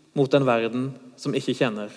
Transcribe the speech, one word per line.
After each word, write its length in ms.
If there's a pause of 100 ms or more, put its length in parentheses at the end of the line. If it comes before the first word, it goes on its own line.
(160)
mot 220
en 100
verden 420 (300)
som 160
ikke 220
kjenner 400